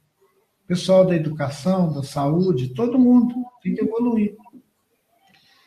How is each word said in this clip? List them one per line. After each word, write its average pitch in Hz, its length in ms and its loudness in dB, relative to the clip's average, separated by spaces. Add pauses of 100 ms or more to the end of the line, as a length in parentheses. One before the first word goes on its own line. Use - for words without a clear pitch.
(640)
Pessoal 185 400 4
da 180 100 2
educação, 156 760 -2
da 139 120 -6
saúde, 147 720 -2
todo 254 260 0
mundo 247 360 4 (260)
tem 185 140 -4
que 214 60 -4
evoluir. 220 540 -2 (1300)